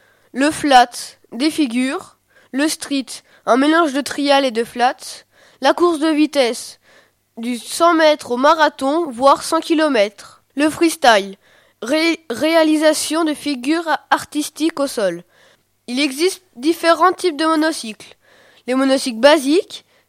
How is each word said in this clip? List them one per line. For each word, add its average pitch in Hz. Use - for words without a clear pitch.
le 269
flat, 269
des 294
figures, 269
le 285
street, 277
un 226
mélange 302
de 277
trial 277
et 262
de 226
flat, 247
la 269
course 330
de 320
vitesse, 294
du 233
cent 339
mètres 311
au 247
marathon, 302
voire 269
cent 330
kilomètres, 294
le 294
freestyle, 233
ré-, 311
réalisation 311
de 302
figures 294
artistiques 302
au 277
sol. 180
Il 247
existe 294
différents 330
types 320
de 320
monocycles. 311
Les 247
monocycles 262
basiques, 285